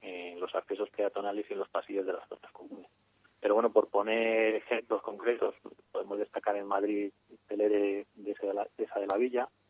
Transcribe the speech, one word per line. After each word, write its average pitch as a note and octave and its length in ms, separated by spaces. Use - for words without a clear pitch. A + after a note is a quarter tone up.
en F2+ 380
los F#2 140
accesos G2 380
peatonales G2+ 580
y G#2 40
en G2 60
los F#2+ 100
pasillos F#2+ 360
de F#2 80
las - 140
zonas - 240
comunes. - 400
Pero G#2 160
bueno, A2+ 160
por G#2+ 160
poner A2+ 680
ejemplos A2 480
concretos, G#2+ 540
podemos G2 280
destacar G2+ 380
en G2+ 100
Madrid G2+ 440
Celere G#2 680
Dehesa G#2 320
de G2 80
la, G2+ 140
Dehesa G#2+ 220
de G2 80
la G2 100
Villa, B2 320